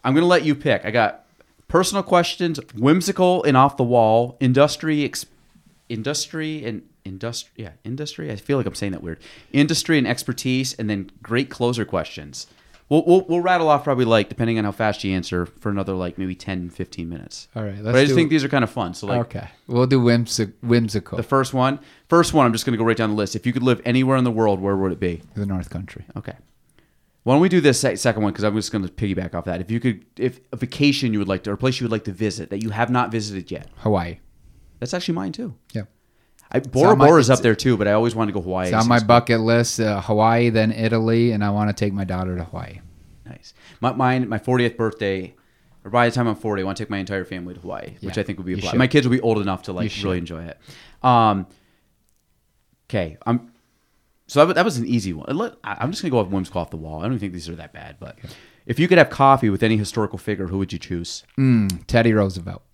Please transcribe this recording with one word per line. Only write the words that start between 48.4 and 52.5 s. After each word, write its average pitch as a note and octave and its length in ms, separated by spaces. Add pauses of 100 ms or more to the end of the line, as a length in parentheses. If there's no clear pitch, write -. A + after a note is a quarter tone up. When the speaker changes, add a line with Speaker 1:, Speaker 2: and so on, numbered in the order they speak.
Speaker 1:
be F2+ 60
a - 20
Speaker 2:
You F#2+ 60
Speaker 1:
blast. E2+ 120
Speaker 2:
should. A#2+ 60
Speaker 1:
My C3 80
kids C3+ 180
will B2 100
be B2+ 60
old A2+ 180
enough F#2+ 240
to, G2 100
like, F2+ 100
Speaker 2:
You G#2+ 60
should. G2+ 160
Speaker 1:
really F#2 120
enjoy E2+ 280
it. E2 120 (460)
Um, A2+ 420 (1400)